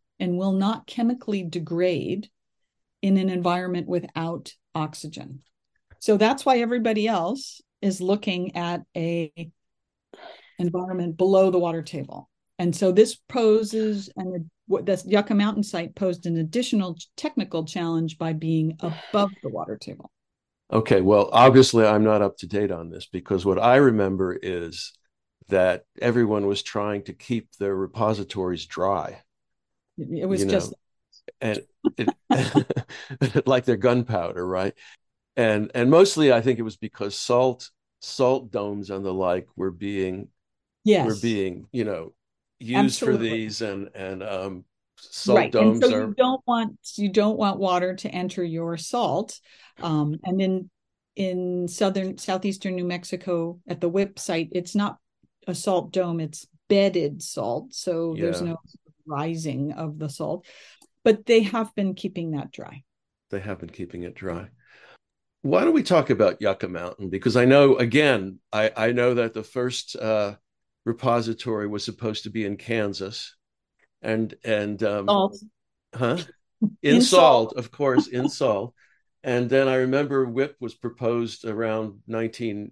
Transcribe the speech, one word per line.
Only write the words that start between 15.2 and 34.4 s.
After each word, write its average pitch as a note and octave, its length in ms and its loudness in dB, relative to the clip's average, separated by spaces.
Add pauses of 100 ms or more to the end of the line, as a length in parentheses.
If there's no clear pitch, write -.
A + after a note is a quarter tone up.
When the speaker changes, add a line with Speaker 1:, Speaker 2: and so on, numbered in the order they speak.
Speaker 1:
Mountain G#3 300 0
site E3+ 320 -8
posed F3 320 -4
an E3 100 0
additional F#3 580 -2 (220)
technical F#3 480 -4
challenge E3 540 -4
by E3 140 -4
being D#3+ 460 -2
above G3 520 -2 (100)
the C3 80 -8
water F2+ 280 -8
table. - 340 -18 (600)
Speaker 2:
Okay, A2 300 4
well, G2+ 320 6
obviously A#2+ 520 8
I'm G#2+ 180 4
not G#2+ 180 4
up G2 160 0
to F#2 100 -12
date G2+ 240 -2
on E2+ 180 -10
this F2 180 -16
because F#2 380 -4
what F#2 140 2
I A#2+ 180 6
remember G2 560 4
is F2 600 -8 (560)
that F#2 340 2 (180)
everyone G#2+ 460 2
was G2 160 -2
trying G#2 400 -4
to G2+ 100 -12
keep - 460 -8
their G2 160 -2
repositories F#2+ 880 -4
dry. F2+ 560 -4 (760)
Speaker 1:
It - 280 -8
was F#3+ 180 0
Speaker 2:
You G3 60 0
Speaker 1:
just F#3+ 220 0
Speaker 2:
know. - 60 -18 (640)
And A2 200 -2 (360)
it, - 1500 -2
<laughs> - 20 2
like B2+ 180 4
their A#2+ 120 4
gunpowder, G2+ 680 0